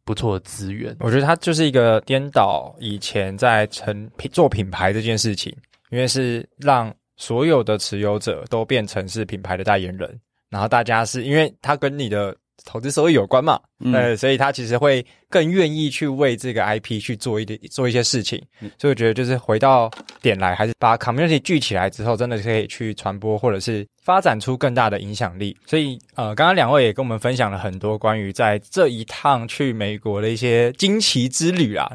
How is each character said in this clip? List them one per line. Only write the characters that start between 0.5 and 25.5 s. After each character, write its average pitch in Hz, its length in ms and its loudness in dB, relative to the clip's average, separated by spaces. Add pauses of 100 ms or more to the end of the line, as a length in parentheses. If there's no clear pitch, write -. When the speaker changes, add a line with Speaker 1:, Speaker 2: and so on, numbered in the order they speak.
Speaker 1:
源。 110 280 -10
Speaker 2:
我 117 100 -2
觉 127 100 4
得 139 60 2
它 165 120 4
就 170 180 0
是 160 100 2
一 147 60 2
个 117 300 6
颠 135 280 -2
倒 98 500 2
以 104 200 -6
前 98 360 -4
在 107 320 2
成-， 107 400 -8 (240)
做 - 160 4
品 101 220 -2
牌 92 240 0
这 110 80 -2
件 113 160 -2
事 107 180 -2
情， - 160 -8 (380)
因 120 80 -6
为 127 100 0
是 123 400 -2 (100)
让 131 360 0 (240)
所 127 300 0
有 143 160 4
的 107 160 0
持 - 180 -6
有 104 220 0
者 80 280 -6
都 113 160 -2
变 113 220 -2
成 98 220 -6
是 107 180 -6
品 95 160 -10
牌 92 160 -6
的 92 60 -6
代 101 160 2
言 92 180 -8
人， 92 220 -10 (300)
然 101 120 -4
后 110 60 0
大 120 160 2
家 113 200 0
是， 117 200 -6
因 139 120 0
为 156 160 2 (120)
它 147 120 0
跟 139 220 -4
你 135 100 -4
的 101 280 -4 (300)
投 - 140 -10
资 131 120 -6
收 156 180 4
益 165 40 6
有 107 120 4
关 131 180 4
嘛， 151 160 2 (200)
Speaker 3:
嗯。 123 140 0
Speaker 2:
呃， 120 220 2
所 131 140 0
以 135 80 2
他 135 140 0
其 131 140 -6
实 120 120 0
会 131 280 2 (240)
更 165 200 2
愿 170 240 2
意 151 160 -2
去 147 180 -4
为 135 280 2
这 123 180 -6
个 107 100 0
I 107 160 0
P 107 200 -6
去 113 160 -6
做 107 240 -4
一 110 60 -4
点， 104 140 -10 (100)
做 131 180 -2
一 120 40 0
些 120 120 2
事 120 180 0
情。 - 200 -6 (180)
Speaker 3:
嗯。 104 180 -14
Speaker 2:
所 147 120 0
以 - 20 4
我 127 40 2
觉 113 120 2
得 110 60 4
就 127 120 -2
是 127 120 0
回 110 200 0
到 123 320 4 (320)
点 107 160 2
来， 92 180 0
还 107 120 0
是 117 120 -4
把 117 180 4
community 147 420 0
聚 165 200 0
起 117 140 -4
来 95 160 0
之 - 140 -10
后， 117 120 2
真 120 140 -2
的 113 100 -4
可 113 140 -2
以 107 140 0
去 110 260 -8
传 101 240 -6
播， 107 200 -2
或 120 140 0
者 95 80 -2
是 104 280 -4 (140)
发 185 200 2
展 123 180 2
出 127 180 -4
更 127 160 0
大 117 160 2
的 101 100 -4
影 98 140 -10
响 92 240 -6
力。 101 180 -8 (100)